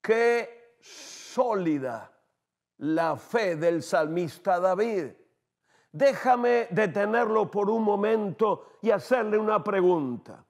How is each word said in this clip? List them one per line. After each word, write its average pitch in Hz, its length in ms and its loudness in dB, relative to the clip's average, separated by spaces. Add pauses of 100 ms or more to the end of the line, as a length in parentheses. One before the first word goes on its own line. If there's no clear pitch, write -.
Qué 233 800 -2
sólida 160 1300 -4 (680)
la 156 380 -2
fe 196 400 -2
del 165 280 0
salmista 175 760 -2
David. 185 480 0 (840)
Déjame 240 800 2
detenerlo 214 800 0
por 202 200 0
un 226 140 0
momento 208 1000 0
y 220 100 2
hacerle 214 460 2
una 214 260 0
pregunta. 180 840 0